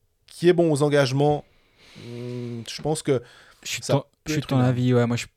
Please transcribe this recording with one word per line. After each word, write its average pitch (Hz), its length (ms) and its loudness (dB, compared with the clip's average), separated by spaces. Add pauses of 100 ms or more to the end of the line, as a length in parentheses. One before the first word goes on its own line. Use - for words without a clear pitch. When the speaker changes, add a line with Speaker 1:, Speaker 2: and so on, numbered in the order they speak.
(260)
Speaker 1:
qui - 220 -2
est 180 60 8
bon 170 180 4
aux 143 100 2
engagements, 143 640 2 (540)
hmm, 120 720 -10
je - 120 -12
pense 151 220 -4
que 131 180 0 (420)
Speaker 2:
Je - 60 -12
suis - 140 -8
Speaker 1:
ça 127 100 -2
Speaker 2:
ton, 139 60 2
Speaker 1:
peut - 60 -12 (220)
Speaker 2:
je 151 60 -4
suis 151 60 -2
Speaker 1:
être - 80 -6
Speaker 2:
ton 135 120 0
Speaker 1:
une 123 60 4
Speaker 2:
avis, 127 280 2
ouais, 120 120 4
moi 117 120 -2
je - 80 -6 (120)